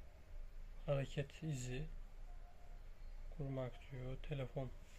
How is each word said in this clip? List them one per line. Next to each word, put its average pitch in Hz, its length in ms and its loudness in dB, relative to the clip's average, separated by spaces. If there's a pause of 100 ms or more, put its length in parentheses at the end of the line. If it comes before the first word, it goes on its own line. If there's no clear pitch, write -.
(880)
hareket 143 560 4
izi, 131 440 2 (1500)
kurmak 131 540 0
diyor, 127 320 0
telefon 131 480 2 (280)